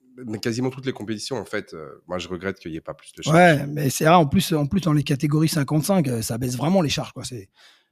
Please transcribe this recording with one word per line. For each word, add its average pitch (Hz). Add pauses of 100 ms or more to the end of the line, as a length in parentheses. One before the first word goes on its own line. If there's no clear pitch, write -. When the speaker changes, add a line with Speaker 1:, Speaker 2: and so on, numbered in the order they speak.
(260)
Speaker 1:
mais 110
quasiment 120
toutes 127
les 131
compétitions, 107
en 101
fait, 101
euh, 71
moi, 87
je 85
regrette 92
qu'il 87
n'y 78
ait 80
pas -
plus -
de 82
charges. 147
Speaker 2:
Ouais, 160
mais 147
c'est 156
vrai, 160
en 170
plus, 175
en 147
plus, 190
dans 156
les 151
catégories 151
cinquante-cinq, 151
euh, 117
ça 113
baisse 123
vraiment 156
les 151
charges, 131
quoi. -
C'est, 107 (420)